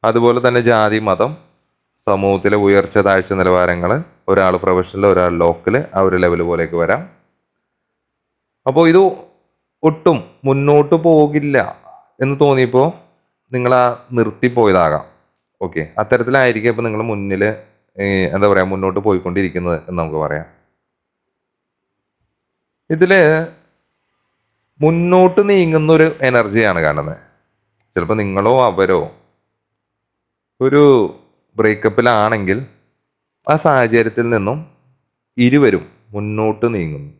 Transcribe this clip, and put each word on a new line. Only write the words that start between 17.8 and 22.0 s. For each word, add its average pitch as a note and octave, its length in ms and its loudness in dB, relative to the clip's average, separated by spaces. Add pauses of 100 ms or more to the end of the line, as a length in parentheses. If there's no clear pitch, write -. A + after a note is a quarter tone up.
ഏ, G2 40 -4 (300)
എന്താ G2 160 2
പറയുക, F#2+ 220 0
മുന്നോട്ട് F#2+ 260 -4 (100)
പോയിക്കൊണ്ടിരിക്കുന്നത് F2+ 680 -4 (120)
എന്ന് F2 120 -8
നമുക്ക് D#2 240 -6
പറയാം. D2+ 220 -8 (2500)